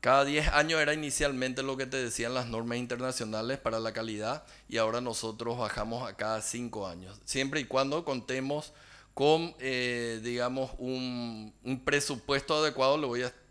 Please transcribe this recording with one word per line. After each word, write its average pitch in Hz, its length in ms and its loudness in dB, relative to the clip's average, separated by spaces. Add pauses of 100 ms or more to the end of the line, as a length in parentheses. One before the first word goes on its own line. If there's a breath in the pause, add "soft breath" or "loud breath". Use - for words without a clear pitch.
Cada 135 240 8
diez 151 240 2
años 156 320 4
era 147 120 4
inicialmente 135 680 0
lo 135 140 -2
que 131 80 -2
te 135 120 -4
decían 117 360 -2
las 123 140 -2
normas 117 320 -2
internacionales 123 800 -4
para 113 200 0
la 113 140 -4
calidad 113 520 -4 (220 loud breath)
y 113 100 -4
ahora 113 220 2
nosotros 117 580 -4
bajamos 113 520 -2
a 98 80 -12
cada 110 240 -2
cinco 110 460 -6
años. 92 360 -12
Siempre 135 380 0
y 123 40 -4
cuando 139 380 2
contemos 135 680 -4 (400 loud breath)
con, 160 460 4
eh, 123 640 0
digamos, 123 540 0
un, 123 760 -6 (100)
un 127 200 -4
presupuesto 139 720 2
adecuado, 139 420 4
le 151 100 0
voy 120 160 0
a 127 100 -4 (180)